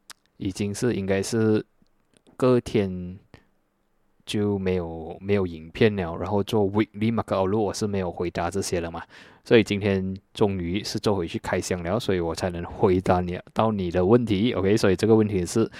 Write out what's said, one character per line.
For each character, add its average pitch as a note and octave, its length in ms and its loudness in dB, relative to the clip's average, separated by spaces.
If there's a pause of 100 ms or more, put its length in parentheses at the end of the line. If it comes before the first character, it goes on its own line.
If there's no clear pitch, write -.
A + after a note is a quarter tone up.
(380)
已 G2 140 -6
经 G2+ 220 -4
是， A#2 200 0
应 G2 140 -4
该 G2 160 2
是 A2 400 2 (720)
隔 B2 240 4
天 F#2 560 -4 (1120)
就 G#2 320 0
没 F#2 160 0
有， E2 440 -8
没 G2 140 -2
有 G2 140 2
影 E2 220 -12
片 G#2+ 260 2
了， F2 220 -4
然 F2+ 120 -6
后 G2+ 140 0
做 G2+ 280 0
weekly A2 400 -2
market G#2 240 -2
outlook F#2+ 240 0
我 F#2+ 140 -2
是 A2 140 -4
没 G2+ 100 -4
有 F#2 140 -2
回 F2 180 -6
答 E2+ 220 -4
这 G2 100 -4
些 F#2 180 -4
了 E2 120 -6
嘛， E2 100 -12 (420)
所 - 140 6
以 A2 60 8
今 G#2 160 -2
天 F#2+ 360 0 (200)
终 G2 240 0
于 F2+ 240 -4
是 - 160 -6
做 G#2+ 160 0
回 E2+ 120 -2
去 - 120 -8
开 - 200 -4
箱 F2+ 220 -4
了， F2+ 180 -2
所 G#2 140 -2
以 F2+ 60 0
我 E2 160 -4
才 F#2 160 -4
能 F2 120 -8
回 F#2 380 2
答 F2+ 200 2
你， F2+ 180 -6 (140)
到 A2 180 2
你 F#2+ 180 -2
的 F2+ 160 0
问 A#2+ 180 6
题。 A2 300 2
OK， G2 240 2
所 G#2 140 4
以 F#2 40 4
这 G#2 120 2
个 A2+ 80 8
问 A2 120 6
题 F#2+ 160 -2
是 A2 240 0 (120)